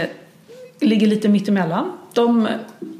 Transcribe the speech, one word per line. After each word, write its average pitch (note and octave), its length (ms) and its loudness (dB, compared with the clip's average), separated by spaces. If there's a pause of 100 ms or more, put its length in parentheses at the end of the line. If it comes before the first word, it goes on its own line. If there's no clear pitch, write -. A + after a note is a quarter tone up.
eh, E3 60 -2 (760)
ligger A3 260 4
lite G#3+ 220 2
mittemellan. G3+ 640 0 (200)
De A#3 360 2 (520)